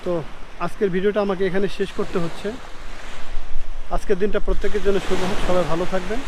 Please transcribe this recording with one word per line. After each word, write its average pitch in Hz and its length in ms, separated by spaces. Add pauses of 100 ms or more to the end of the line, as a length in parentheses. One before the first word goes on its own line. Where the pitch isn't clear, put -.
তো 180 80 (540)
আজকের 196 280
ভিডিওটা 196 320
আমাকে 190 220
এখানে 190 180 (120)
শেষ 196 200
করতে 196 260
হচ্ছে। 165 240 (1500)
আজকের 185 260
দিনটা 202 240
প্রত্যেকের 196 400
জন্য 202 200
শুভ 185 140 (100)
হোক, 208 80 (100)
সবাই 180 220
ভালো 165 220
থাকবেন 190 360